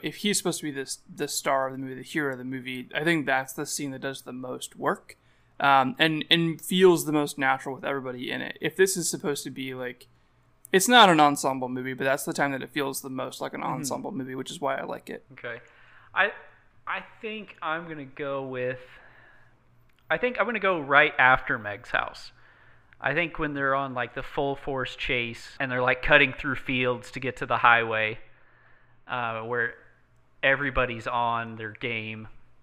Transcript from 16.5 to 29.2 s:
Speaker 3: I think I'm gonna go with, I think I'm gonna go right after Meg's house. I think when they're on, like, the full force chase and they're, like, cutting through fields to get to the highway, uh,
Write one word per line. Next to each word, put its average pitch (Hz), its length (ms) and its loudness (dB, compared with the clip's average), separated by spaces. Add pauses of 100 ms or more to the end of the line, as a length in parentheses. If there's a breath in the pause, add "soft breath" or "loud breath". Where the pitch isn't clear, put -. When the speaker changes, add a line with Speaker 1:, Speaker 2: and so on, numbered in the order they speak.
Speaker 3:
I - 180 -8 (180)
think 214 400 -12
I'm 165 260 -6
gonna 151 160 -12
go 139 380 -6
with, 127 380 -4 (1300 loud breath)
I 160 80 0
think 240 200 -2
I'm 202 60 0
gonna 226 160 -2
go 190 180 0
right 143 400 4
after 127 400 4
Meg's 104 300 -10
house. - 440 -4 (680 soft breath)
I 135 140 -2
think 165 240 -2
when 151 160 -4
they're 139 200 0
on, 135 200 -4
like, 120 200 -4
the 135 80 -8
full 139 340 -4
force 131 380 -6
chase 120 640 -4
and 131 140 -4
they're, 123 80 -2
like, 131 220 0
cutting 143 320 6
through 135 220 -4
fields 123 560 -2
to 123 80 -10
get 127 180 -4
to 139 80 -6
the 120 100 2
highway, 113 600 4 (880 soft breath)
uh, 117 360 -4